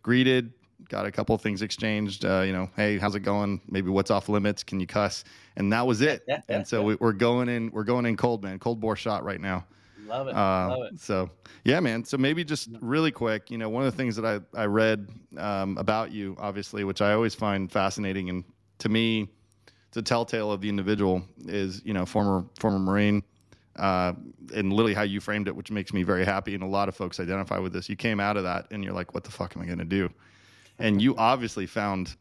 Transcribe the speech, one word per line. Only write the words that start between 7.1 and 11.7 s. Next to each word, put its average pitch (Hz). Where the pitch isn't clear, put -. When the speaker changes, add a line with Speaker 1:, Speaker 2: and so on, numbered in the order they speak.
Speaker 1:
going 120
in, 117
we're 107
going 120
in 113
cold, 117
man. 95
Cold 117
bore 110
shot 101
right 98
now. 92
Speaker 2:
Love 127
it. -
Speaker 1:
Uh, 95
Speaker 2:
Love 127
it. 170
Speaker 1:
so, 92
yeah, 151